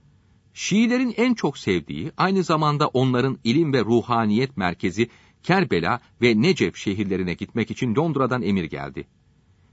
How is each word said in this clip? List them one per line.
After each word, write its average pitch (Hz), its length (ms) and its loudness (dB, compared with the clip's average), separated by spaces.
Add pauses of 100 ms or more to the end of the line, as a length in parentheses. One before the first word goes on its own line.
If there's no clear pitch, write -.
(520)
Şiilerin 233 640 0
en 247 160 2
çok 170 240 -4
sevdiği, 87 600 -4
aynı 185 260 2
zamanda 151 440 0
onların 127 560 2
ilim 139 300 2
ve 127 80 4
ruhaniyet 113 760 2
merkezi 92 520 -2 (340)
Kerbela 123 560 0 (220)
ve 117 200 4
Necef 120 340 2
şehirlerine 95 580 -4
gitmek - 380 -4
için 117 240 -2
Londra'dan 131 460 0
emir 95 220 0
geldi. 71 440 -10 (640)